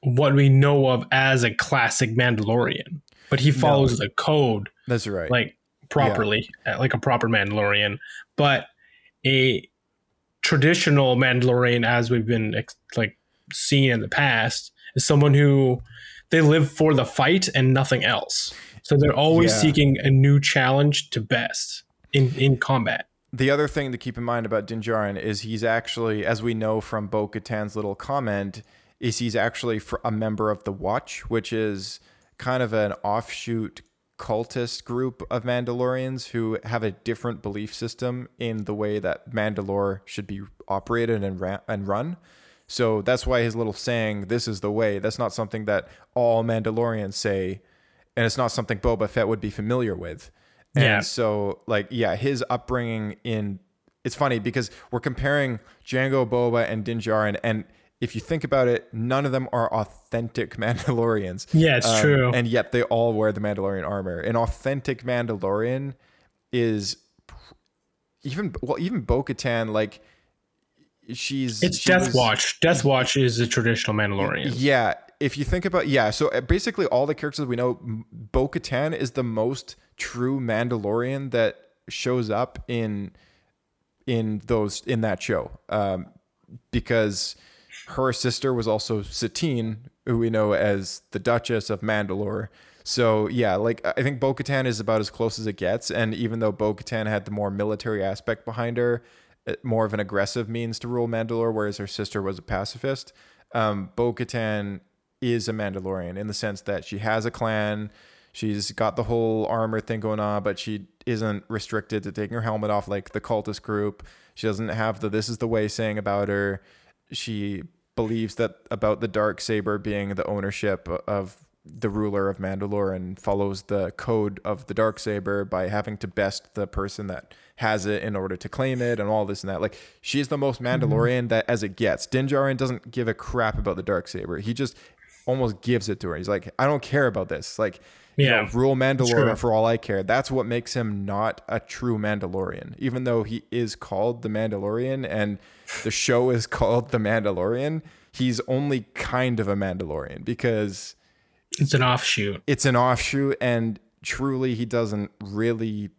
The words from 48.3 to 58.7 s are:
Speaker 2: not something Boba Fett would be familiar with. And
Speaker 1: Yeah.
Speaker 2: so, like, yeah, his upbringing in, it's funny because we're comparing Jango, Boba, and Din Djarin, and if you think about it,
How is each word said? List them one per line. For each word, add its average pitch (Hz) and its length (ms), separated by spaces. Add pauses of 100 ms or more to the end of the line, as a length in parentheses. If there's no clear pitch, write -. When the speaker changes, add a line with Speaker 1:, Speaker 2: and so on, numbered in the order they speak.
Speaker 2:
not 127 120
something 107 300
Boba 110 300
Fett 110 200
would 107 120
be 104 100
familiar 110 440
with. 85 360 (460)
And 117 80
Speaker 1:
Yeah. 104 160
Speaker 2:
so, 104 680
like, 104 240
yeah, 110 240
his 131 340
upbringing 113 760
in, 104 340 (460)
it's 127 100
funny 131 240
because 117 320 (220)
we're 123 80
comparing 135 580 (260)
Jango, 131 440
Boba, 120 420
and 110 140
Din 117 160
Djarin, 107 420
and 110 220 (360)
if 117 140
you 110 60
think 160 240
about 131 240
it, 120 260